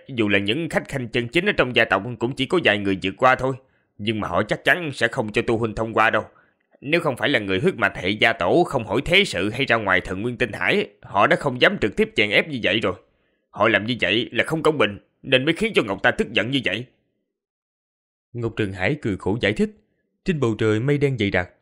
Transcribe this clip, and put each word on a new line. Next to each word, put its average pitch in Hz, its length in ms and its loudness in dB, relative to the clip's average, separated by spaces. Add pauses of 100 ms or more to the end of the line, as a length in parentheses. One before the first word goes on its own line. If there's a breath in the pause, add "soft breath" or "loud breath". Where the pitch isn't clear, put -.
dù 113 200 0
là 101 100 4
những 120 300 -2
khách 156 200 -4
khanh 123 200 -6
chân 120 200 -2
chính 175 180 0
ở 208 60 0
trong 127 240 0
gia 117 80 6
tộc 95 180 0 (160)
cũng 123 160 -2
chỉ 135 120 -2
có 180 180 0
vài 104 140 4
người 98 240 0
vượt 95 140 -4
qua 131 180 6
thôi, 127 200 -2 (440)
nhưng 107 220 -2
mà 90 80 -4
họ 87 140 2
chắc - 220 -4
chắn 156 280 -4
sẽ 117 160 -2
không 107 240 -6
cho 117 140 0
Tô 117 100 0
huynh 110 180 -4
thông 113 200 -6
qua 113 160 4
đâu. 107 140 0 (560 soft breath)
Nếu 156 200 0
không 143 160 -2
phải 110 120 -2
là 139 100 2
người 95 220 0
huyết 175 140 0
mạch 107 220 0
hệ 90 120 -2
gia 110 240 2
tổ 113 320 2
không 135 220 -4
hỏi 107 180 0
thế 190 200 2
sự 92 260 -2
hay 123 160 -2
ra 117 100 2
ngoài 95 240 2
thần 95 220 -8
nguyên 120 140 -4
tinh 123 160 -2
hải, 143 360 -2 (140)
họ 101 240 2
đã 160 100 4
không 127 240 -4
dám 185 180 4
trực - 180 0
tiếp 214 200 2
chèn 104 140 2
ép 151 180 2
như 139 140 -6
vậy 98 180 0
rồi. 92 140 0 (560)
Họ 104 180 2
làm 104 180 2
như 123 140 -2
vậy 104 320 0
là 113 120 0
không 160 180 -4
công 156 160 2
bình, 104 200 0 (240)
nên 131 220 2
mới 160 100 2
khiến 147 200 -4
cho 180 80 4
Ngọc 98 200 -4
ta 123 80 4
tức 156 220 -2
giận 110 180 0
như 139 140 -2
vậy." 104 200 -4 (1500)
Ngọc 117 240 -6
Trường 101 160 -2
Hải 98 300 -2
cười 110 140 -2
khổ - 240 -2
giải 101 120 2
thích. 214 180 0 (540)
Trên 170 160 0
bầu 117 180 2
trời 110 220 2
mây 143 180 0
đen 135 200 0
dày 101 120 2
đặc, 90 200 -2 (120)